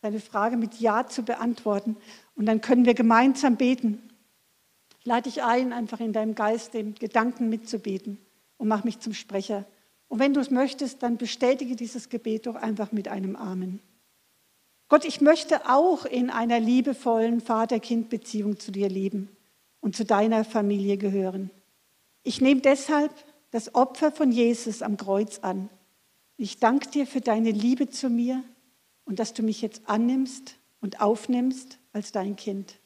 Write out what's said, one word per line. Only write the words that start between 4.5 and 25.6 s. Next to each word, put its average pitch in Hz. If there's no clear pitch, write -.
Ich -
lade 240
dich 262
ein, 247
einfach 233
in 226
deinem 220
Geist 220
den 214
Gedanken 226
mitzubeten 202
und 214
mach 208
mich 233
zum 220
Sprecher. 202
Und 226
wenn 277
du 285
es 247
möchtest, 269
dann 240
bestätige 247
dieses 233
Gebet 220
doch 233
einfach 214
mit 202
einem 190
Amen. 185
Gott, 302
ich -
möchte 311
auch 302
in 247
einer 233
liebevollen 233
Vater-Kind-Beziehung 220
zu -
dir 196
leben 190
und -
zu 226
deiner 220
Familie 202
gehören. 190
Ich -
nehme 269
deshalb 285
das -
Opfer 269
von 294
Jesus 233
am 214
Kreuz 196
an. 190